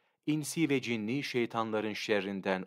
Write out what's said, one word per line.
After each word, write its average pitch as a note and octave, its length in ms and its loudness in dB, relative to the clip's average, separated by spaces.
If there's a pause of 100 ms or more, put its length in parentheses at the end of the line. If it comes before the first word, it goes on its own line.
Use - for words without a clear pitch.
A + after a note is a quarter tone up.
(260)
İnsi D3+ 440 0
ve C#3 120 2
cinni A#2 420 -2
şeytanların A2 720 0
şerrinden G2 720 0